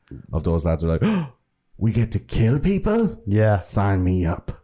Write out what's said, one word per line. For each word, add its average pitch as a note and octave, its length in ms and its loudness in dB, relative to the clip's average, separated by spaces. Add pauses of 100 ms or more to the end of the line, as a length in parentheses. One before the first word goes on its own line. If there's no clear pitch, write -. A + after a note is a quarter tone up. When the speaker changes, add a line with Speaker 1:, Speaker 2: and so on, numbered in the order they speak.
(320)
Speaker 1:
of E2 120 -2
those E2 200 0
lads E2 180 0
were E2 160 0
like, - 40 -2
<gasps> - 760 -4
"We A2 140 0
get A#2 200 0
to G2 60 -2
kill A#2+ 420 0
people? G3+ 680 0
Speaker 2:
Yeah. G#2 320 2
Speaker 1:
Sign G2 440 0
me F#2 220 2
up." E2+ 280 -4 (120)